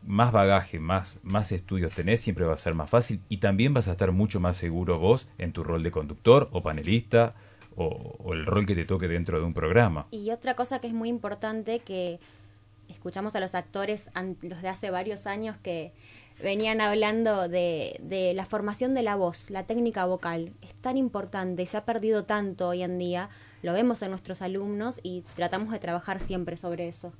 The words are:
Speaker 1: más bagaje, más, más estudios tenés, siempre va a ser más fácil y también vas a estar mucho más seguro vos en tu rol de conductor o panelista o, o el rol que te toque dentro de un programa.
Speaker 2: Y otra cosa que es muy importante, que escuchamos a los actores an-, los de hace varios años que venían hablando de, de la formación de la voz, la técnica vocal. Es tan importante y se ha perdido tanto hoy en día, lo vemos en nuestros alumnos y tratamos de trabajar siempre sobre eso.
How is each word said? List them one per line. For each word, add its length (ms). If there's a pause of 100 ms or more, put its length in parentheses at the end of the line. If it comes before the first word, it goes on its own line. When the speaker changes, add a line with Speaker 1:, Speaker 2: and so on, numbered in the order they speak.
Speaker 1:
más 280
bagaje, 460
más, 440
más 300
estudios 400
tenés, 260
siempre 260
va 100
a 20
ser 160
más 160
fácil 400
y 80
también 360
vas 140
a 40
estar 200
mucho 300
más 160
seguro 420
vos 380
en 160
tu 100
rol 200
de 80
conductor 600
o 100
panelista 760 (420)
o, 420
o 140
el 120
rol 200
que 100
te 80
toque 240
dentro 320
de 60
un 80
programa. 580
Speaker 2:
Y 200
otra 240
cosa 240
que 80
es 60
muy 160
importante, 720
que 400 (720)
escuchamos 460
a 40
los 140
actores 600
an-, 280
los 200
de 80
hace 220
varios 360
años 340
que 320 (480)
venían 400
hablando 680
de, 540
de 320
la 100
formación 480
de 80
la 140
voz, 340
la 140
técnica 420
vocal. 560
Es 140
tan 200
importante 680
y 20
se 120
ha 60
perdido 420
tanto 440
hoy 140
en 160
día, 300 (340)
lo 100
vemos 300
en 80
nuestros 320
alumnos 580
y 220 (120)
tratamos 360
de 80
trabajar 400
siempre 360
sobre 320
eso. 320